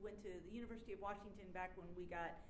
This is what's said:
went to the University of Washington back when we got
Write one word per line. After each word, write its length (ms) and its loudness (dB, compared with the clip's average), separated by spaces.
went 160 -2
to 80 0
the 240 -2
University 400 0
of 80 0
Washington 480 0
back 300 2
when 180 -2
we 80 0
got 320 2